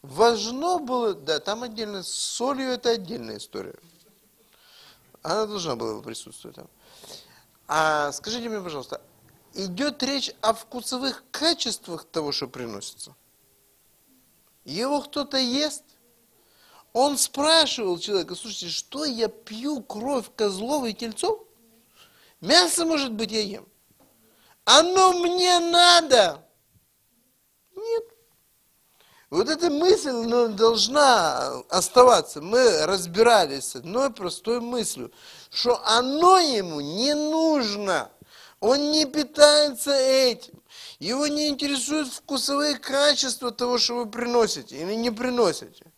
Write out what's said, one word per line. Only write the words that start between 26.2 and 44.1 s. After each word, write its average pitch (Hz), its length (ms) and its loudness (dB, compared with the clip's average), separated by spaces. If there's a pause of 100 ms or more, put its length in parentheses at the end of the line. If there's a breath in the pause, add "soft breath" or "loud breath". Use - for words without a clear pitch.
Нет. 453 280 -4 (1300 soft breath)
Вот 185 200 -2
эта 330 200 0
мысль, 302 420 2
ну, 233 360 0
должна 220 1200 2
оставаться. 185 720 6
Мы 190 440 2
разбирались 175 800 2
с - 100 -10
одной 220 360 -4
простой 220 500 -6
мыслью, 233 500 -6 (380 loud breath)
что - 360 -2
оно 285 540 6
ему 202 400 -2
не 196 340 -2
нужно. 262 960 0 (520 loud breath)
Он 285 300 2
не 311 140 2
питается 294 840 2
этим. 262 720 0 (340 loud breath)
Его 254 300 -2
не 294 220 -2
интересуют 285 580 -4
вкусовые 277 680 -4
качества 269 760 0
того, 247 260 -2
что 240 200 -2
вы 233 120 -6
приносите 226 720 -2